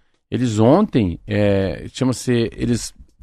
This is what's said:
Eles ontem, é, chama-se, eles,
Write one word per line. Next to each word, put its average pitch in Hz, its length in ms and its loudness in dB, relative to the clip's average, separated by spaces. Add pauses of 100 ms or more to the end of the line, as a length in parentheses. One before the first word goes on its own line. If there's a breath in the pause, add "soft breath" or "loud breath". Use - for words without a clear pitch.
(300)
Eles 113 300 -2
ontem, 120 640 4
é, 98 680 0
chama-se, 120 640 -2
eles, 120 380 -4 (280)